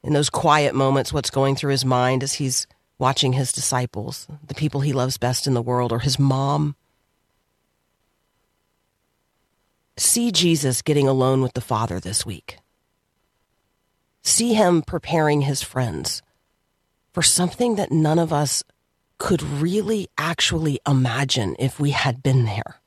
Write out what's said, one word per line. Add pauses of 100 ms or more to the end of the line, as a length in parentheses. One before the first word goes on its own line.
in
those
quiet
moments,
what's
going
through
his
mind
as
he's (320)
watching
his
disciples, (180)
the
people
he
loves
best
in
the
world,
or
his
mom. (3250)
See
Jesus
getting
alone
with
the
Father
this
week. (1700)
See
him
preparing
his
friends (880)
for
something
that
none
of
us (540)
could
really (100)
actually
imagine
if
we
had
been
there.